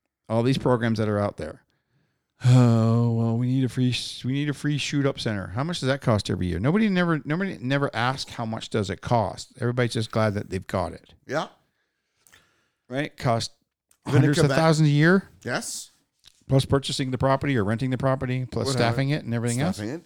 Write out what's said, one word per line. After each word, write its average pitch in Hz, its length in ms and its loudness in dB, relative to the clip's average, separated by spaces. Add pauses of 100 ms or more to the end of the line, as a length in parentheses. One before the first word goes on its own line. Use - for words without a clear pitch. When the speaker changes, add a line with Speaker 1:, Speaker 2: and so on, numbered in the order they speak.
(280)
Speaker 1:
all 113 160 0
these 131 160 2
programs 117 400 0
that 110 80 0
are 104 100 0
out 104 200 -2
there. 78 240 -12 (840)
Oh, 117 680 6
well, 113 240 0
we 123 100 -2
need 131 180 0
a 120 40 -4
free 127 220 0
sh-, - 320 -8
we 120 100 -4
need 147 160 -2
a 139 40 -4
free 147 240 -2
shoot 143 280 -2
up 135 140 -2
center. 101 280 -4
How 101 160 -6
much 175 180 -6
does 127 60 -2
that 135 140 0
cost 107 280 2
every 92 180 -2
year? 87 120 -2
Nobody 196 300 2
never, 175 360 2
nobody 175 360 -4
never 139 320 0
asked 123 380 -2
how 117 140 -6
much 110 240 -8
does 104 200 -2
it 92 120 -6
cost. - 580 -2
Everybody's 123 340 -2
just 113 180 -4
glad 110 240 2
that - 140 -8
they've 92 180 -6
got 87 260 -4
it. - 200 -20 (140)
Speaker 2:
Yeah. 151 200 -4 (1400)
Speaker 1:
Right? - 260 -6
Cost 117 360 -2 (560)
Speaker 2:
Even 131 100 0
in 127 60 8
Speaker 1:
hundreds 147 160 4
of 160 40 4
Speaker 2:
Quebec. 135 140 2
Speaker 1:
thousands 160 320 4
a - 20 4
year. 165 380 4 (140)
Speaker 2:
Yes. - 480 -6 (560)
Speaker 1:
Plus 135 180 4
purchasing 135 460 -2
the 127 60 -2
property 135 400 0
or 101 60 2
renting 117 280 -2
the 123 60 -2
property, 127 480 -2
plus 120 220 -4
Speaker 2:
Whatever. 131 160 0
Speaker 1:
staffing 127 260 0
it 151 140 -2
and 117 100 -6
everything 120 280 -2
else. 175 140 -2
Speaker 2:
Staffing 107 200 -6
it, 170 100 -14